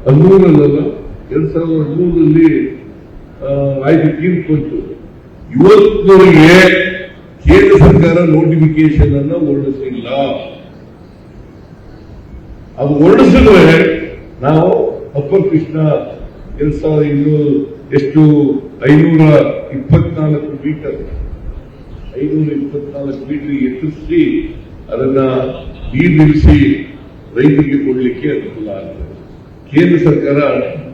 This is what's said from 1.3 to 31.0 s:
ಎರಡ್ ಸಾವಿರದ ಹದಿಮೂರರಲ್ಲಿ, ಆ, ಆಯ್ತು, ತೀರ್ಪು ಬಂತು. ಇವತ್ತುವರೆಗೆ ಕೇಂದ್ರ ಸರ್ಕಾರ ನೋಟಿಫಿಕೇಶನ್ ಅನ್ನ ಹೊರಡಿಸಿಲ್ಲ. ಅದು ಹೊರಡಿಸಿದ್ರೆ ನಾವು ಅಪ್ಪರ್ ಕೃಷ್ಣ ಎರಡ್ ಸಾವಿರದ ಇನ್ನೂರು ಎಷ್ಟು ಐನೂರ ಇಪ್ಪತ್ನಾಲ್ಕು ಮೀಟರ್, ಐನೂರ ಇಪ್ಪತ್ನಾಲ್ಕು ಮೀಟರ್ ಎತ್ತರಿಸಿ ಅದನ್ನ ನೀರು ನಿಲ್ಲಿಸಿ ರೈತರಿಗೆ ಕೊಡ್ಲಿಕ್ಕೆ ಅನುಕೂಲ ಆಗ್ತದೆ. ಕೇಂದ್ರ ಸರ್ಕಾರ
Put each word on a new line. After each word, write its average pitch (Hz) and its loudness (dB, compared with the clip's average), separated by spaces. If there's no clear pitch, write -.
ಎರಡ್ 156 -4
ಸಾವಿರದ 160 -4
ಹದಿಮೂರರಲ್ಲಿ, 160 0
ಆ, 139 -4
ಆಯ್ತು, 156 0
ತೀರ್ಪು 165 -2
ಬಂತು. - -6
ಇವತ್ತುವರೆಗೆ 185 6
ಕೇಂದ್ರ 196 6
ಸರ್ಕಾರ 165 4
ನೋಟಿಫಿಕೇಶನ್ 156 2
ಅನ್ನ 143 -4
ಹೊರಡಿಸಿಲ್ಲ. 131 -6
ಅದು 147 -2
ಹೊರಡಿಸಿದ್ರೆ 190 6
ನಾವು 160 0
ಅಪ್ಪರ್ 190 -2
ಕೃಷ್ಣ 156 -4
ಎರಡ್ 151 -4
ಸಾವಿರದ 151 -2
ಇನ್ನೂರು 147 0
ಎಷ್ಟು 147 0
ಐನೂರ 160 4
ಇಪ್ಪತ್ನಾಲ್ಕು 151 -2
ಮೀಟರ್, 151 -8
ಐನೂರ 151 -2
ಇಪ್ಪತ್ನಾಲ್ಕು 139 -10
ಮೀಟರ್ 143 -6
ಎತ್ತರಿಸಿ 156 -4
ಅದನ್ನ 135 -2
ನೀರು 160 0
ನಿಲ್ಲಿಸಿ 151 4
ರೈತರಿಗೆ 143 0
ಕೊಡ್ಲಿಕ್ಕೆ 127 -4
ಅನುಕೂಲ 107 -10
ಆಗ್ತದೆ. 95 -14
ಕೇಂದ್ರ 170 2
ಸರ್ಕಾರ 143 0